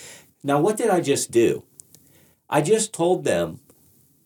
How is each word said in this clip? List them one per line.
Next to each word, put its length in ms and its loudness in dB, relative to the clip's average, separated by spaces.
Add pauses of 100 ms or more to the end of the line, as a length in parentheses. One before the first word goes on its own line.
(420)
Now, 180 0
what 160 0
did 140 -2
I 100 2
just 300 -2
do? 320 2 (840)
I 120 0
just 320 0
told 320 0
them, 360 -2 (640)